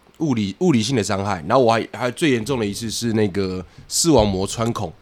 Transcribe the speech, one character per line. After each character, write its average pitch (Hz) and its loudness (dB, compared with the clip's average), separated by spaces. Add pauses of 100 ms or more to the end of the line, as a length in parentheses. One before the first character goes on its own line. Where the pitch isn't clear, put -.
(160)
物 151 -2
理， 104 0
物 180 4
理 117 4
性 127 -2
的 104 2
伤 98 -2
害。 95 -4
然 95 -6
后 131 6
我 113 6
还， 113 0
还 123 -4
最 147 0
严 117 2
重 131 -4
的 110 -2
一 101 -4
次 110 -8
是 113 -4
那 107 2
个 92 -4 (240)
视 - 0
网 113 6
膜 98 -2
穿 117 -4
孔， 95 -6 (120)